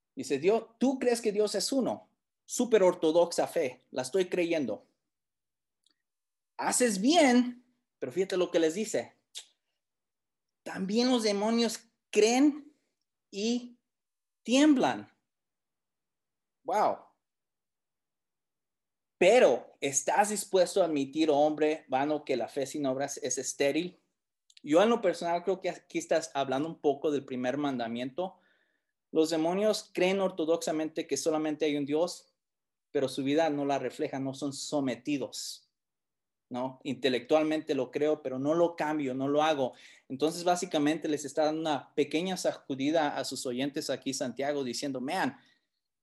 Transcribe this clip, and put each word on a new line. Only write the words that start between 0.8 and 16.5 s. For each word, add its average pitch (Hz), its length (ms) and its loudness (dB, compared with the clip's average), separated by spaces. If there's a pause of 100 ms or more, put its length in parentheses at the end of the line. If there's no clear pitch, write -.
crees 240 220 0
que 220 100 0
Dios 202 240 0
es 190 180 -2
uno, 196 360 -2 (380)
súper 240 360 2
ortodoxa 170 640 4
fe, - 440 -4
la - 100 -4
estoy 185 300 -2
creyendo. 160 560 -2 (1700)
Haces 202 460 0
bien", 247 600 6 (360)
pero 165 140 -8
fíjate 185 260 -2
lo 175 120 2
que 175 80 2
les 160 140 4
dice, 185 420 -4 (1500)
"también 202 480 0
los 247 120 2
demonios 220 580 0 (300)
creen 247 640 4 (560)
y 240 460 -4 (640)
tiemblan." 233 680 4 (1600)